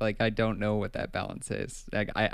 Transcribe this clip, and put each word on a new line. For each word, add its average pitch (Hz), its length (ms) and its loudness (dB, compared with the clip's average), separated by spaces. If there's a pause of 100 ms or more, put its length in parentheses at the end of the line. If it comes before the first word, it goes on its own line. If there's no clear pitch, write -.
Like, 107 200 2
I 113 100 6
don't 110 280 2
know 107 180 2
what 101 160 0
that - 200 -4
balance - 380 -4
is. - 420 -6
Like, 104 240 0
I, 107 180 4